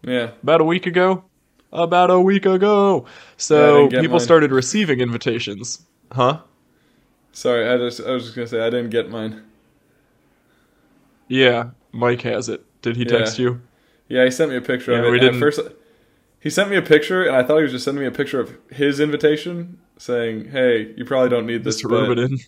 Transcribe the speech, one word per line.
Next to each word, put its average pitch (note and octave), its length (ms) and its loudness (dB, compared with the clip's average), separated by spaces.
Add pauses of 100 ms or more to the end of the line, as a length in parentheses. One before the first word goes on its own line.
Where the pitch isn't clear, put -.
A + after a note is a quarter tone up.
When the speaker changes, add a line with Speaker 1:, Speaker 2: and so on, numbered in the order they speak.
Speaker 1:
Yeah. B2 300 -4 (120)
Speaker 2:
About D#3+ 180 4
a - 20 4
week E3+ 240 0
ago? F#3 380 0 (480)
About F3 360 2
a F#3 120 6
week F#3+ 240 2
ago! G3 600 2
Speaker 1:
Yeah, - 40 -20
I - 260 -20
Speaker 2:
So, D3 440 4
Speaker 1:
didn't C#3+ 120 6
get - 100 0
Speaker 2:
people D#3+ 140 0
Speaker 1:
mine. E3+ 80 2
Speaker 2:
started D#3 300 4
receiving C3+ 480 0
invitations. A#2 840 -6 (240)
Huh? C3 300 0 (960)
Speaker 1:
Sorry, A#2 340 -2
I B2 80 0
just, A#2+ 240 -4
I A#2+ 120 -8
was B2+ 120 -4
just - 100 -16
gonna A#2 140 -8
say, A#2 140 -4
I A2+ 80 -2
didn't A#2+ 220 -6
get A2+ 180 -4
mine. A2 340 -10 (1800)
Speaker 2:
Yeah, A#2+ 440 2 (200)
Mike A#2+ 300 -2
has A2+ 260 -6
it. A2 160 -8 (180)
Did A#2 140 -4
he A#2+ 80 -4
Speaker 1:
Yeah. A#2+ 140 -4
Speaker 2:
text A2 220 -2
you? B2 200 -2 (480)
Speaker 1:
Yeah, B2+ 160 2
he B2+ 80 4
sent D3+ 200 -2
me B2+ 40 -6
a B2 60 -4
picture B2 320 -2
Speaker 2:
Yeah, A#2+ 60 0
Speaker 1:
of A#2+ 80 0
it. - 40 2
Speaker 2:
we A#2+ 60 0
Speaker 1:
And B2+ 80 4
at B2 80 6
Speaker 2:
didn't B2 80 -4
Speaker 1:
first, D3 180 0 (800)
he D3 100 -8
sent G3 200 -2
me G3+ 80 0
a F3 40 2
picture, D#3+ 460 2
and C3+ 80 0
I B2+ 80 4
thought D3+ 140 2
he D#3+ 60 4
was C3+ 100 -2
just B2+ 100 -8
sending C#3 180 -4
me C3 60 -4
a A#2+ 40 -6
picture C#3 280 -4
of - 180 -6 (140)
his C#3 300 -2
invitation, D3+ 800 -2 (180)
saying, A2+ 540 -6
"Hey, B2 440 0
you B2+ 80 -12
probably C3 240 0
don't A#2+ 180 0
need A#2 200 -4
this," A2 160 -4
Speaker 2:
Just A2 100 -4
rub B2 160 2
Speaker 1:
but A#2+ 100 0
Speaker 2:
it B2+ 140 -2
in. C3 60 -6 (100)